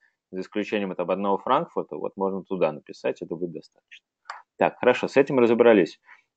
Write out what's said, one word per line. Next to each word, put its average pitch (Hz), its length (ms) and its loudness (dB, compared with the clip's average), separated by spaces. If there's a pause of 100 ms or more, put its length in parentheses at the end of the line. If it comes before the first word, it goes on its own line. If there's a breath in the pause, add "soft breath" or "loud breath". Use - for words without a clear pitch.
(320)
за 92 100 -10
исключением 101 540 -6
там 87 160 -6
одного 98 280 -2
Франкфурта, 120 580 -4
вот 92 200 -10
можно 95 260 -4
туда 85 280 -2
написать, - 500 -8
это 85 140 -10
будет 85 180 -8
достаточно. - 520 -20 (520 loud breath)
Так, - 220 0
хорошо, - 280 2
с - 100 -2
этим 139 220 2
разобрались. 117 600 4 (360 soft breath)